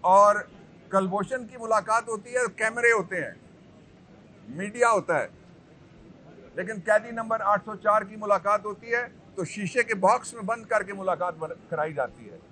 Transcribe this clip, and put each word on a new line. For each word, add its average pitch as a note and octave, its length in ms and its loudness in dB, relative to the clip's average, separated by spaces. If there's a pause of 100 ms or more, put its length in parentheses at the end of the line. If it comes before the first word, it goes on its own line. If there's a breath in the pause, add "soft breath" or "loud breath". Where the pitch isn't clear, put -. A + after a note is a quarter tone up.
और G3+ 340 6 (540)
कलभूषण G3 540 -2
की B3 120 -18
मुलाकात A3 520 0
होती A3+ 240 -8
है, B3 160 0
कैमरे A3+ 420 2
होते F#3 240 0
हैं, B2 200 -6 (1120)
मीडिया G#3 400 0
होता F3 280 2
है, A#2 120 -2 (1300)
लेकिन G3 240 -8
कैदी G#3+ 320 2
नंबर A3+ 300 -4
आठ G3+ 220 2
सौ G#3+ 120 -10
चार G#3+ 260 2
की G#3 140 -14
मुलाकात G3+ 480 0
होती G#3 260 -8
है A#3+ 120 0 (340)
तो F3 80 -4
शीशे G#3+ 380 -2
के A3 160 -2
box G#3 360 2
में G#3+ 100 -12
बंद A3 200 -2
करके G3+ 280 -2
मुलाकात F3+ 420 -2
बन-, D#3+ 220 -10 (120)
कराई D#3 240 -4
जाती B2+ 320 -6
है। E2+ 140 -20 (120)